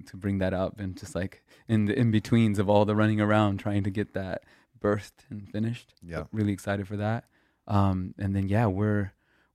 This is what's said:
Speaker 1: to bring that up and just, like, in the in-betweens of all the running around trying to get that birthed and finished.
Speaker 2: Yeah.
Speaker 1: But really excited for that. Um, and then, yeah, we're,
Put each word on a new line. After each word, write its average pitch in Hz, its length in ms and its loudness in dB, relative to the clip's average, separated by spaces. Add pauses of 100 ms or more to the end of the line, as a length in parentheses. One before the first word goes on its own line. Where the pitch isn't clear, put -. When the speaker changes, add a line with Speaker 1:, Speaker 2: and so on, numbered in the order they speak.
Speaker 1:
to 98 100 -16
bring 98 200 -2
that 92 160 0
up 92 260 -4
and 95 160 -6
just, - 200 -12
like, 92 280 -6 (240)
in 107 180 2
the 104 120 0
in-betweens 110 640 2
of 98 100 2
all 104 160 6
the 104 100 2
running 107 240 4
around 104 400 2
trying 101 260 -2
to 104 40 -2
get 101 240 -4
that 95 300 -6 (360)
birthed - 520 -4
and 104 180 -14
finished. 113 460 -6 (100)
Speaker 2:
Yeah. 82 140 -8
Speaker 1:
But 78 120 -10
really 104 220 0
excited 101 340 -4
for 104 100 -8
that. 107 260 -2 (440)
Um, 95 520 0
and 98 160 -2
then, 98 140 0
yeah, 110 180 2
we're, 101 460 0 (420)